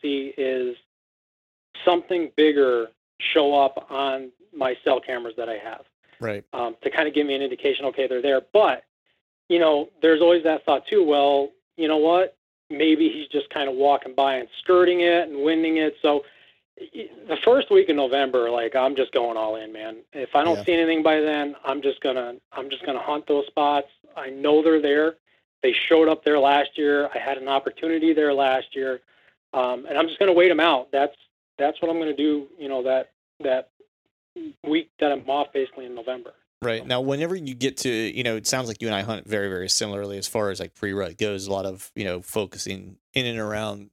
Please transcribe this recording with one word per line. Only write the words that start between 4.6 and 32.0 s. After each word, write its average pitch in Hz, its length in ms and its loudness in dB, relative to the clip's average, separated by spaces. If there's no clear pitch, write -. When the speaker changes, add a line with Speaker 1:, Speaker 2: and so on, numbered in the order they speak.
Speaker 1:
cell 131 160 0
cameras 120 380 -8
that 117 120 -8
I 110 80 -8
have. 110 280 -16
Speaker 2:
Right. 104 240 -6
Speaker 1:
Um, 117 300 -6
to 139 60 -2
kinda 151 220 0
give 147 160 0
me 139 80 -2
an 135 60 -4
indication, 131 440 -4
okay, 131 220 -2
they're 127 140 -4
there. 135 200 2
But, 185 300 4
you 170 100 4
know, 156 300 2
there's 160 200 6
always 170 220 6
that 156 220 0
thought 143 220 0
too, 208 160 4
"Well, 143 480 2
you 165 100 0
know 156 100 2
what? 175 380 2
Maybe 156 400 2
he's 151 180 -6
just 143 220 -4
kinda 139 220 -4
walking 135 420 0
by 135 220 2
and 120 140 -8
skirting 180 420 4
it 175 280 2
and 143 140 -6
winding 160 340 0
it." 156 240 0
So 147 240 0
y-, 226 160 -14
the 160 100 -4
first 254 320 4
week 190 200 6
of 151 60 2
November, 131 540 0
like, 117 260 -2
I'm 131 200 2
just 131 160 -2
going 117 260 -2
all 110 180 -2
in, 110 160 -12
man. 110 260 -12
If 139 220 -4
I 143 80 4
don't 165 140 2
Speaker 2:
Yeah. - 60 -10
Speaker 1:
see 180 100 0
anything 165 300 2
by 156 180 4
then, 147 420 -2
I'm 143 180 -4
just 135 200 -2
gonna, 123 340 -6
I'm 135 180 -12
just 135 140 -12
gonna 131 180 -6
hunt 147 260 -6
those 143 200 0
spots. 147 420 0
I 135 140 -12
know 147 340 2
they're 156 180 4
there, 151 360 2
they 127 100 4
showed 160 340 4
up 156 160 0
there 151 160 2
last 139 380 2
year. 143 360 0
I 135 40 -8
had 135 200 -6
an 131 100 -10
opportunity 160 640 0
there 147 200 2
last 135 420 0
year. 131 260 -6
Um, 127 340 -2
and 147 100 -4
I'm 165 100 2
just - 120 -12
gonna 196 140 4
wait 175 180 6
'em 156 80 2
out. 156 320 2
That's, 143 240 0
that's 143 240 -2
what 170 80 0
I'm 165 100 -2
gonna 156 160 -4